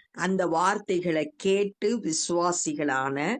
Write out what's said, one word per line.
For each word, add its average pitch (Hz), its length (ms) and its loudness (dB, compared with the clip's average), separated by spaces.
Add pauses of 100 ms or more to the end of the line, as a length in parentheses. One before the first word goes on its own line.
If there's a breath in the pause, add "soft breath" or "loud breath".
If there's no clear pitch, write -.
(140 loud breath)
அந்த 185 340 0
வார்த்தைகளை 170 920 0
கேட்டு 202 640 0
விசுவாசிகளான 156 1400 0